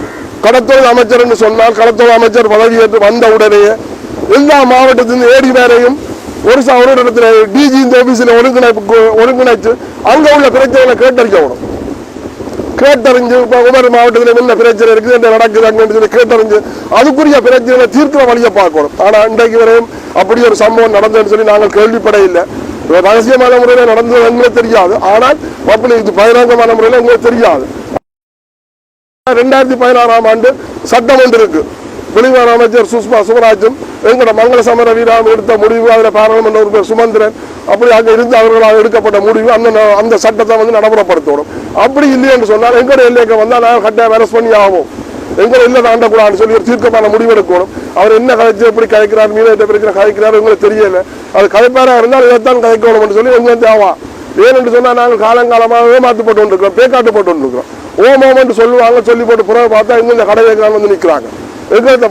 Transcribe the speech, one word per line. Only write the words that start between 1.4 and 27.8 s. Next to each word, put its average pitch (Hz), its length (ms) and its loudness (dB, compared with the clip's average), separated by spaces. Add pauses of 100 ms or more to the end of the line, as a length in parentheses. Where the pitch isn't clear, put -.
சொன்னால், 220 360 2
கடத்தொழில் 226 400 2
அமைச்சர் 226 340 0
பதவியேற்று 226 540 2
வந்த 233 280 0
உடனேயே 208 380 2 (640)
எல்லா 285 200 2 (140)
மாவட்டத்திலும் 247 600 0
ஏ 269 120 6
டி 254 140 0
வேலையும் 247 380 2 (540)
ஒரு 269 160 2
ச-, 262 160 2
ஒரு 269 180 4
இடத்துல 233 260 0 (260)
டி 285 200 2
ஜி 262 120 2
இந்த 247 180 2
ஆபீஸ்ல 240 360 0
ஒருங்கிணைப்பு 240 500 0
கு-, 226 220 2 (100)
ஒருங்கிணைச்சு 240 500 0 (400)
அங்க 294 140 2 (120)
உள்ள 277 180 2
பிரச்சனைகளை 254 480 0
கேட்டறிக்கணும். 196 560 0 (1200)
கேட்டறிஞ்சு 247 640 0
இப்ப 240 140 0 (100)
ஒவ்வொரு 254 280 2
மாவட்டத்திலும் 240 460 2
என்ன 247 200 0
பிரச்சனை 226 320 0
இருக்குது, 220 240 0
என்ன 233 180 0
நடக்குது 226 340 2
அங்கன்னு 214 280 0
சொல்லி 220 180 0
கேட்டறிஞ்சு 220 420 2 (420)
அதுக்குரிய 294 380 2 (100)
பிரச்சனைகளை 247 480 2
தீர்க்கிற 285 360 0
வழியை 233 260 0
பார்க்கணும். 156 380 -2 (100)
ஆனா 214 140 2 (120)
இன்றைக்கு 226 300 0
வரையும் 233 260 2 (340)
அப்படி 220 280 0
ஒரு 208 140 0
சம்பவம் 226 340 0
நடந்ததுன்னு 214 360 0
சொல்லி 214 180 0
நாங்கள் 208 260 0
கேள்விப்பட 214 500 0
இல்லை. 175 160 -2 (460)
ஒரு 170 180 2
ரகசியமான 247 540 2
முறையில 247 300 2
நடந்தது 233 400 0
எங்களுக்கு 240 280 0
தெரியாது, 220 360 0 (160)
ஆனால் 254 260 0 (320)
பப்ளிக் 226 340 0
இது 190 160 -6
பகிரங்கமான 233 600 2
முறையில 233 220 2
எங்களுக்கு 240 280 0
தெரியாது. 208 360 0 (1700)